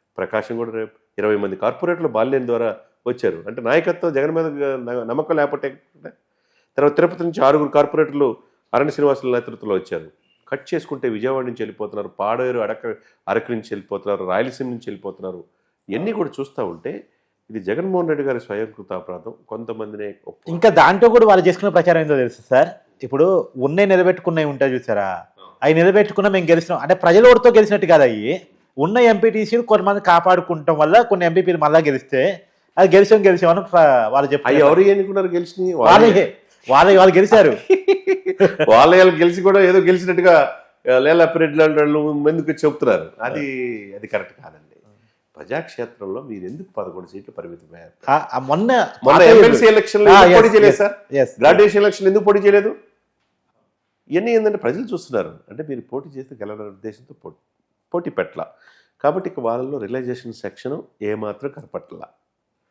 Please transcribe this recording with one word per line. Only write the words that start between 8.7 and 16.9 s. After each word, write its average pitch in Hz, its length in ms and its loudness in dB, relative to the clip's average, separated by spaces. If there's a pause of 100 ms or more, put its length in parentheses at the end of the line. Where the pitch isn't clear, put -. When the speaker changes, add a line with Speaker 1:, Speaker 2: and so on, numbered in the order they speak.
Speaker 1:
అరణ్య 143 160 -2
శ్రీనివాసుల 135 440 -2
నేతృత్వంలో 113 400 -8
వచ్చారు. 82 360 -10 (380)
కట్ - 260 -12
చేసుకుంటే 135 340 -8
విజయవాడ 127 360 -6
నుంచి 123 160 -12
వెళ్ళిపోతున్నారు, 107 480 -12
పాడేరు 120 500 -6
అడక-, 110 380 -8 (320)
అరకు 110 240 -6
నుంచి 110 180 -10
వెళ్ళిపోతున్నారు, 101 540 -10
రాయలసీమ 120 420 -6
నుంచి 120 200 -12
వెళ్ళిపోతున్నారు. 95 580 -16 (440)
ఇవన్నీ 151 240 -8
కూడా 190 180 -8 (100)
చూస్తూ 143 260 -10
ఉంటే 85 400 -14 (440)